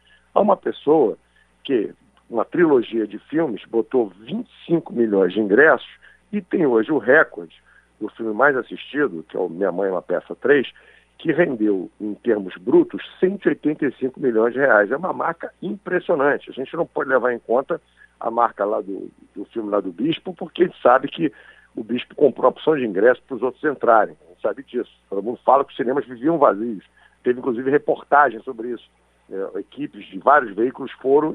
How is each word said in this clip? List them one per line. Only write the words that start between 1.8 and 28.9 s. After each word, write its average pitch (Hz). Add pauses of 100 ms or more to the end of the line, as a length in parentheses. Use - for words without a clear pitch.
uma 113
trilogia 123
de 107
filmes, 135
botou 113
vinte 160
e -
cinco 165
milhões 98
de 101
ingressos 117 (420)
e 208
tem 185
hoje 113
o 143
recorde 110 (420)
do 107
filme 113
mais 135
assistido, 104
que -
é 104
o 90
Minha 87
Mãe 95
é 95
uma 87
Peça 87
três, 139 (480)
que -
rendeu, 107
em 104
termos 101
brutos, 151 (160)
cento 190
e -
oitenta 151
e 120
cinco -
milhões 117
de 127
reais. 107
É 135
uma 170
marca 160 (120)
impressionante. 175
A -
gente 135
não 170
pode 147
levar 123
em 117
conta 135 (400)
a -
marca 113
lá 107
do, 92 (240)
do 101
filme 107
lá 101
do 92
Bispo, 165
porque -
a -
gente -
sabe 131
que 156 (420)
o -
Bispo 110
comprou 127
a -
opção 151
de 127
ingresso 110
pros 120
outros 127
entrarem. 113
A -
gente -
sabe 117
disso. - (160)
Todo 101
mundo 113
fala 139
que -
os -
cinemas 127
viviam 131
vazios. 110 (380)
Teve, 123
inclusive, 127
reportagem 143
sobre 120
isso. 113 (480)